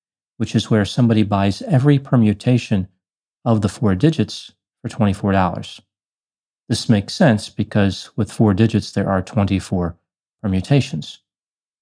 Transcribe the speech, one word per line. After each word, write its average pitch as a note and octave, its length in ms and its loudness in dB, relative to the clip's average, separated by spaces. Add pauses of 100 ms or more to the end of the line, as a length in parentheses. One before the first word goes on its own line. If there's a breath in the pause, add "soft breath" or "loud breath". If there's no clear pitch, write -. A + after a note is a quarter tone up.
(380)
which A#2+ 180 -2
is - 140 -2
where G#2+ 140 2
somebody A2+ 380 2
buys G2 400 0
every C#3+ 380 2
permutation A2+ 880 0 (560)
of A2+ 180 2
the G2+ 60 2
four G2 260 -2
digits A2+ 580 -2 (300)
for A#2 60 -8
twenty-four G2+ 420 0
dollars. F#2+ 500 -2 (880)
This - 200 -4
makes G2+ 260 0
sense A#2+ 340 2
because G2 680 -2
with G#2+ 160 -4
four C#3 220 4
digits, A2 360 0
there - 180 -4
are F#2+ 140 0
twenty-four F#2+ 760 -2 (460)
permutations. F#2+ 800 -2 (600)